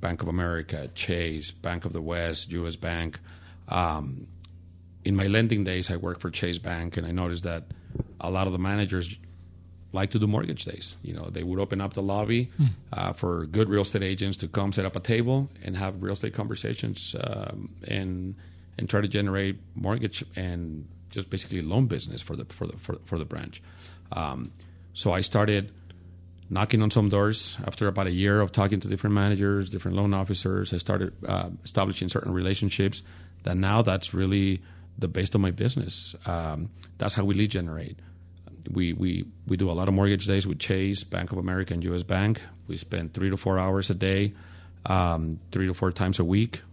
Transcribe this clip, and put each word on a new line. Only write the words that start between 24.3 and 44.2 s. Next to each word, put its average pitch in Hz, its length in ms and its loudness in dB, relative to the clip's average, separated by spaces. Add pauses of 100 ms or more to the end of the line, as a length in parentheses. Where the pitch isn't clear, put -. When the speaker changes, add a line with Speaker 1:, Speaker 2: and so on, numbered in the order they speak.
Speaker 1:
so 95 200 2
I 95 80 4
started 104 500 4 (760)
knocking 107 320 4
on 107 100 4
some 104 180 6
doors 104 560 2
after 101 220 0
about 95 200 0
a 90 40 0
year 101 300 6
of 98 100 4
talking 98 300 4
to 101 80 -4
different 101 260 2
managers, 101 540 4
different 92 260 -2
loan 101 180 4
officers. 95 600 0
I 90 40 2
started, 92 360 0 (120)
uh, 92 240 0 (140)
establishing 98 460 0
certain - 240 -2
relationships 98 680 2 (420)
that 92 120 0
now 98 260 6
that's 98 320 2
really 95 480 4 (380)
the 95 80 0
base 92 260 0
of 107 80 6
my 95 100 4
business. 104 640 -2 (100)
Um, 82 440 -2 (280)
that's 101 180 0
how 101 80 2
we 98 100 4
lead 101 180 2
generate. 82 460 -4 (760)
We, 90 220 2
we, 90 320 0 (220)
we 95 100 2
do 92 120 2
a 85 40 0
lot 92 140 0
of 98 60 6
mortgage 98 320 4
days 98 220 2
with 78 120 -2
Chase, 98 440 0
Bank 90 280 -4
of 95 60 -4
America, 92 360 -2
and 85 100 -2
U 87 100 0
S 87 100 0
Bank. 95 380 2 (260)
We 85 100 -6
spend 85 360 -6
three 95 160 0
to 95 80 0
four 95 220 2
hours 95 320 2
a - 20 4
day, 98 400 2 (540)